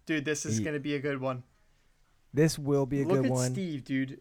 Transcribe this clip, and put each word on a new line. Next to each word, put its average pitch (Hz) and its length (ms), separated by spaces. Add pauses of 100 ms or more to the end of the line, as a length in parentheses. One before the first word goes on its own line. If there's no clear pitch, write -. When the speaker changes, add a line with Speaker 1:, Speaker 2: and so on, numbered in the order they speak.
Speaker 1:
Dude, 151 180
this 151 220
is 110 140
Speaker 2:
ye- 104 40
Speaker 1:
gonna 151 140
be 143 160
a 139 60
good 139 200
one. 127 220 (920)
Speaker 2:
This 151 240
will 139 300
be 139 160
a - 20
Speaker 1:
Look - 180
Speaker 2:
good 131 40
Speaker 1:
at 127 60
Speaker 2:
one. 127 200
Speaker 1:
Steve, 156 300
dude. 135 380